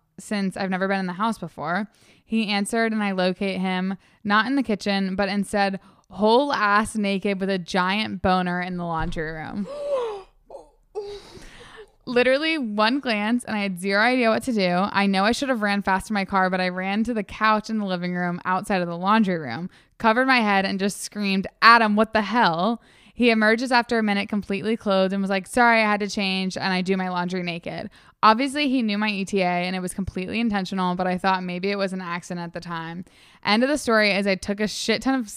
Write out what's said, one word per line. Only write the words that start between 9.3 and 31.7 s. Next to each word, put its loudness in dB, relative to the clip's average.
room. -8
<gasps> -10
Literally 2
one 0
glance -2
and -6
I -2
had -4
zero 2
idea 4
what 0
to -2
do. 2
I 2
know 2
I 4
should -2
have 0
ran 0
fast 0
to -4
my 0
car, 2
but -2
I 0
ran -2
to -4
the -2
couch 0
in -2
the -2
living -4
room -2
outside 0
of -4
the -6
laundry 2
room, -8
covered 2
my 4
head 2
and -2
just -2
screamed, -2
"Adam, 8
what 2
the 2
hell?" 0
He 4
emerges 2
after 2
a 0
minute 0
completely -2
clothed 0
and -2
was -2
like, -2
"Sorry, 4
I 4
had 2
to -4
change -2
and -2
I 0
do 0
my -2
laundry -4
naked." -8
Obviously, 4
he 2
knew 0
my 0
E -2
T 0
A 2
and -2
it -4
was -6
completely -6
intentional, 0
but -2
I 0
thought 0
maybe -4